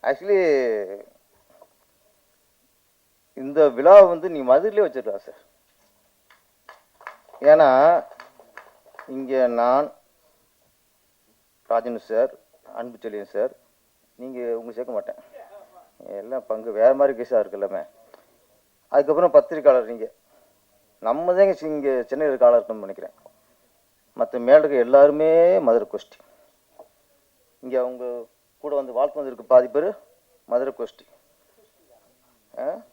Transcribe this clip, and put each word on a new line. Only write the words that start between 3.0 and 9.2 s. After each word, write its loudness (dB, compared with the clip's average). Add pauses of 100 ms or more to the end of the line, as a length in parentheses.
இந்த -8 (180)
விழா 8 (160)
வந்து -8
நீ -8 (100)
மதுரையிலே 2
வச்சிருக்கலாம் -10
சார். -20 (2000)
ஏன்னா 8 (1500)
இங்க -10 (260)